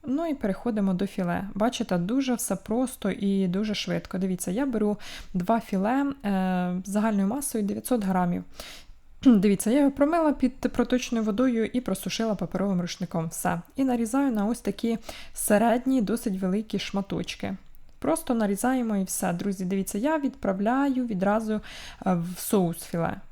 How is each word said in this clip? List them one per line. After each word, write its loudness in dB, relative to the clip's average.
Ну 0
і 0
переходимо 0
до 0
філе. -2
Бачите, 0
дуже 0
все -2
просто -2
і 0
дуже 0
швидко. -4
Дивіться, -2
я 0
беру 0
два 2
філе, 0
е, 0
загальною 2
масою -2
дев'ятсот 0
грамів. 2
<clears throat> -14
Дивіться, 6
я 6
його 6
промила 4
під 0
проточною 0
водою 2
і 0
просушила -2
паперовим 0
рушником. -4
Все. -2
І 2
нарізаю 2
на 0
ось -2
такі -2
середні, 2
досить -2
великі -2
шматочки. -4
Просто 0
нарізаємо 0
і 2
все. -2
Друзі, -2
дивіться, -2
я 2
відправляю 0
відразу, 2
е, -2
в -2
соус 2
філе. -4